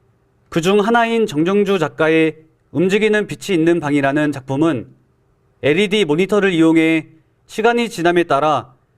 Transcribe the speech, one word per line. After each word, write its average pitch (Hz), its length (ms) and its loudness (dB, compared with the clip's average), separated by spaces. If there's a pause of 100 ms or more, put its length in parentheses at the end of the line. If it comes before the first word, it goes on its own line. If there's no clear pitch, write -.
(480)
그중 185 320 0
하나인 226 460 0
정정주 190 520 0
작가의 160 600 0 (320)
움직이는 208 560 0
빛이 175 300 -6
있는 165 240 2
방이라는 147 520 0
작품은 135 560 -4 (760)
엘이디 185 440 0
모니터를 190 480 0
이용해 160 540 2 (360)
시간이 233 460 -2
지남에 175 340 0
따라 139 500 -2 (240)